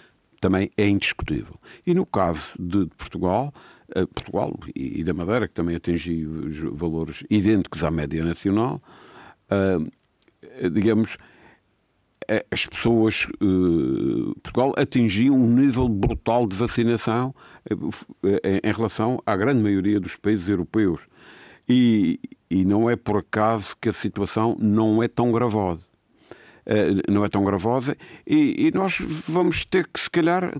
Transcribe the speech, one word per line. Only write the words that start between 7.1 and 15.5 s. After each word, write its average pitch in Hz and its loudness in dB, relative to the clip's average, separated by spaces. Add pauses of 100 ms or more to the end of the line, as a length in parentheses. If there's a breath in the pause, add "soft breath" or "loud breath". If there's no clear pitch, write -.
idênticos 104 2
à 80 0
média 80 -4
nacional, 101 -2 (680 loud breath)
eh, - -4
digamos, 110 0 (1120 soft breath)
eh, 107 -2
as - -4
pessoas, 113 2 (140)
eh, 71 2 (100)
Portugal 127 0
atingiu 123 2
um 131 4
nível 127 2